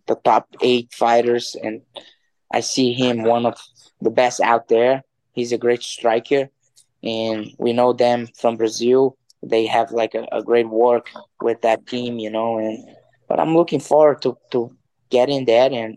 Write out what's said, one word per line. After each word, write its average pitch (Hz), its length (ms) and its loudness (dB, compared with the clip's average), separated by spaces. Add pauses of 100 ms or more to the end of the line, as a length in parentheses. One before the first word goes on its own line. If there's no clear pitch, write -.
the 117 100 0
top 113 320 2 (120)
eight 120 320 0
fighters, 120 720 0
and 110 160 -8 (720)
I 120 80 0
see 123 320 0
him 120 300 -2
one 117 240 2
of 113 120 -2 (440)
the 110 80 0
best 123 280 0
out 117 300 0
there. 123 340 2 (300)
He's 120 200 -6
a 117 60 -2
great 120 240 -2
striker, 120 680 -2 (520)
and 113 440 -6 (100)
we 120 160 -2
know 123 220 2
them 120 420 0
from 113 220 -2
Brazil. 120 580 0 (260)
They 113 220 0
have, 113 280 -2
like, 113 220 -2
a, 113 160 -8
a 113 120 -4
great 117 260 0
work 113 400 2 (320)
with 117 220 -2
that 113 240 0
team, 123 320 -8
you 110 100 -8
know, 110 300 -4
and 110 280 -8 (460)
but - 80 0
I'm 160 160 0
looking 165 240 0
forward 147 440 4
to, 127 120 -2 (140)
to 120 260 -4 (320)
get 127 220 2
in 135 160 -4
there 123 260 4
and, 113 240 -8